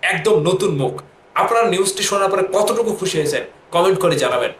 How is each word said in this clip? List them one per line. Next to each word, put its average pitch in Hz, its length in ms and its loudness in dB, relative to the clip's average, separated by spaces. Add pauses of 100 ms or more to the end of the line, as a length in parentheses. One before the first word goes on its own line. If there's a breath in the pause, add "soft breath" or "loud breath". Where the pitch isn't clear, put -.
একদম 185 340 0 (140)
নতুন 190 220 0 (100)
মুখ। - 120 -2 (480)
আপনারা 233 320 2
নিউজটি 190 300 -2
শোনার 196 280 0
পরে 190 120 0 (100)
কতটুকু 214 460 2
খুশি 170 180 -4
হয়েছেন 143 260 -2 (280)
কমেন্ট 180 280 2
করে 170 160 2
জানাবেন। 123 440 -2